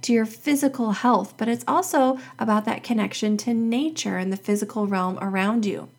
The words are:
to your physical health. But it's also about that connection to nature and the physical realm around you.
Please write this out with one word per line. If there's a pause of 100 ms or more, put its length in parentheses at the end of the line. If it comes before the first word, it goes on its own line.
to
your
physical
health.
But
it's
also (220)
about
that
connection
to
nature
and
the
physical
realm
around
you.